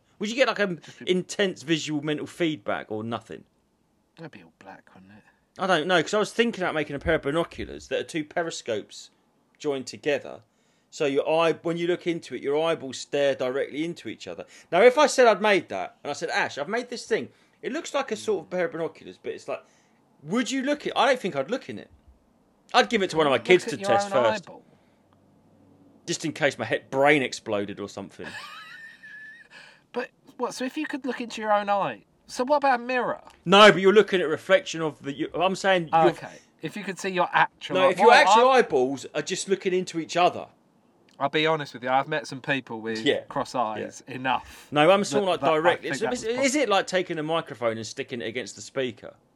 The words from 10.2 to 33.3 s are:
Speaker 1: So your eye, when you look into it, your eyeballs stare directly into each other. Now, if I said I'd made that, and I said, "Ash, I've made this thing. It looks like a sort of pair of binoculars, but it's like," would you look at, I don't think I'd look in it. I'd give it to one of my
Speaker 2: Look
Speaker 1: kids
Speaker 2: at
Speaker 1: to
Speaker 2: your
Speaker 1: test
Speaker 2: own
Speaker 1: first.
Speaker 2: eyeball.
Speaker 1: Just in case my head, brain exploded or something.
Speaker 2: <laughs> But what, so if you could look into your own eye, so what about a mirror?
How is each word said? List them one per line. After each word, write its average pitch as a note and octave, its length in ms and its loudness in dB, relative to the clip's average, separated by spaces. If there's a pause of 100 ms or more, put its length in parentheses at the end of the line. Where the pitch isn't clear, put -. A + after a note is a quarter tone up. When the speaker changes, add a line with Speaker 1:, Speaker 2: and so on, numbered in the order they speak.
Speaker 1:
So - 160 -4
your C#3 240 0
eye, D#3+ 320 2
when E3+ 160 -4
you E3+ 100 -2
look F3 200 -2
into E3+ 280 -6
it, A2 60 -8
your C#3+ 220 0
eyeballs C3+ 360 -4
stare C#3 360 0
directly C3+ 500 -4
into E3 240 -10
each - 180 -12
other. F2 180 -12 (260)
Now, E3+ 100 4
if B3 160 8
I D4+ 100 8
said B3 200 4
I'd G3 140 4
made G3 280 2
that, F#2 340 -8
and B2+ 60 -6
I C#3+ 40 -6
said, D#3+ 160 -6
"Ash, C#3 280 -4
I've C#3 120 -6
made A#3+ 200 -6
this - 160 -12
thing. D3+ 240 -4 (320)
It F#3+ 100 -8
looks E4 220 -10
like C4+ 180 -4
a A3 40 -4
sort G3 300 -4
of - 40 -20
pair F3+ 160 -2
of E3+ 60 -8
binoculars, D3+ 500 -10
but B2 100 -8
it's - 160 -14
like," - 160 -8 (600)
would G#3 280 -2
you C4+ 120 -4
look D4 240 -4
at, - 100 -6
I G#3+ 100 2
don't C4+ 120 2
think E3 160 -6
I'd C#3 160 -4
look C4 180 -8
in A2 100 -12
it. - 100 -20 (840)
I'd A3 160 4
give A3 140 0
it F3+ 80 -4
to D#3 60 -2
one D#3 100 4
of C#3 40 4
my B2+ 60 4
Speaker 2:
Look A#2 80 -4
Speaker 1:
kids F3+ 200 6
Speaker 2:
at A3+ 60 -8
Speaker 1:
to C3+ 60 -6
Speaker 2:
your G2 120 -6
Speaker 1:
test - 180 2
Speaker 2:
own C3+ 160 2
Speaker 1:
first. A2 260 0
Speaker 2:
eyeball. - 140 -20 (1400)
Speaker 1:
Just E3+ 180 -6
in D3 80 -2
case C#3+ 240 0
my A#2 80 -4
head, C3 240 -4
brain C#3 320 4
exploded G2+ 580 -4
or G2+ 100 -8
something. - 420 -14
Speaker 2:
<laughs> - 60 -16 (1500)
But A#3+ 180 -8 (280)
what, G#3 180 -4
so B3 100 -4
if B3+ 120 -8
you D4+ 100 -6
could C4+ 180 -8
look B3+ 160 2
into A#3 200 -8
your G#3+ 120 4
own G3+ 160 2
eye, E3+ 340 0 (220)
so - 180 -6
what C#4+ 140 4
about C4+ 220 4
a A#3+ 40 -10
mirror? A#3+ 380 -2 (240)